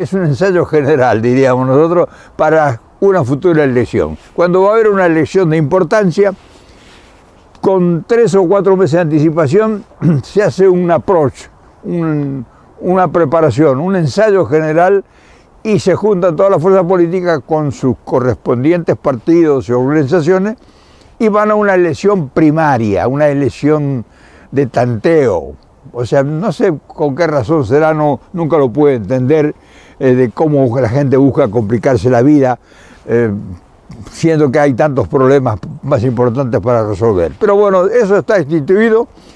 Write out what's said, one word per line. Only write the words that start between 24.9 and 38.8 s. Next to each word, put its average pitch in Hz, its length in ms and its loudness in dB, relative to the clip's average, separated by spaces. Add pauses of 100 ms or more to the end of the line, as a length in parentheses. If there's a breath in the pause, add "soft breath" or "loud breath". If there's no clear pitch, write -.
O 120 120 -6
sea, 139 200 0
no 156 260 -4
sé 190 240 0 (140)
con 147 260 -4
qué 165 140 0
razón 151 360 0
será, 156 300 2
no, 151 240 -2 (140)
nunca 165 260 -2
lo 131 120 2
pude 139 260 0
entender, 131 580 -2 (460 loud breath)
eh, 127 160 2
de 127 140 2
cómo 139 500 0
la 120 80 0
gente 120 280 0
busca 139 300 2
complicarse 113 640 -2
la 120 120 2
vida, 131 360 2 (480 loud breath)
eh, 117 240 0 (800)
siendo 156 400 0
que 135 80 0
hay 147 160 2
tantos 131 320 -2
problemas 131 540 0 (220)
más 135 200 -2
importantes 123 580 -2
para 113 280 0
resolver. 95 500 0
Pero 262 160 0
bueno, 196 300 2
eso 208 320 0
está 196 240 0
instituido 185 640 0 (300 loud breath)